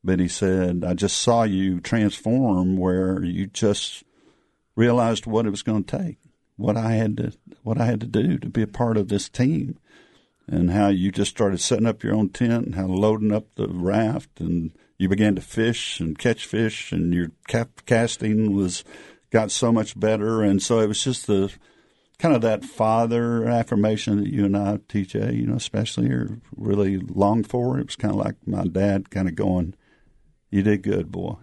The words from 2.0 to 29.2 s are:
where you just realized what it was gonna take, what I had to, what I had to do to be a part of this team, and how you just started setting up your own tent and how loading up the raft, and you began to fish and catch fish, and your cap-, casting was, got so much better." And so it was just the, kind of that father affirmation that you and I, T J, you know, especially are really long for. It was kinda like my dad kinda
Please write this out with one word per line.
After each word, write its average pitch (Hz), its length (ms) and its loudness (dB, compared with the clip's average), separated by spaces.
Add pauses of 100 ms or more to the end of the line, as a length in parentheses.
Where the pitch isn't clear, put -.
where 92 480 0
you 87 220 -4
just - 560 -2 (760)
realized 117 480 2
what 113 220 0
it 104 40 0
was 98 120 -6
gonna 107 220 0
take, - 340 -6 (380)
what 110 200 0
I 113 160 0
had 110 260 0
to, 120 140 -4 (300)
what 113 180 -2
I 113 60 2
had 113 140 0
to 120 60 -8
do 123 320 2
to 82 120 -8
be 113 120 0
a 104 40 0
part 113 320 -2
of 98 100 -2
this 101 220 -2
team, 139 480 -2 (680)
and 87 260 0
how 101 160 4
you 95 220 2
just 98 200 -2
started 98 300 0
setting 113 260 2
up 110 160 -2
your 104 120 0
own 107 160 2
tent 117 360 0
and - 80 -8
how 95 120 -4
loading 107 460 2
up 107 220 -4
the 107 140 -4
raft, 98 720 -2
and 85 320 -2 (260)
you 95 100 2
began 101 260 4
to 90 60 -4
fish - 600 -4
and 80 180 -4
catch - 280 0
fish, - 460 -2
and 85 200 0
your 87 200 -2 (160)
cap-, - 380 -4
casting 110 680 2
was, 92 300 -2 (460)
got 110 220 2
so 117 200 0
much 107 260 0
better." 107 440 0
And 98 200 4
so 113 180 2
it 107 80 4
was 104 160 -2
just 127 240 -4
the, 98 240 2 (680)
kind 160 160 2
of 113 80 2
that 107 220 0
father 117 800 0
affirmation 110 800 0
that 104 100 -2
you 110 140 2
and 98 100 2
I, 104 220 -2 (100)
T 101 160 -2
J, 107 300 -2
you 117 120 0
know, 117 100 0
especially 117 540 -2
are 117 280 -4 (180)
really 101 420 0
long 101 460 2
for. 123 340 -2
It 120 80 -4
was - 100 -12
kinda 101 200 -2
like 104 200 -2 (100)
my 95 180 -2
dad 98 460 0
kinda 95 220 -2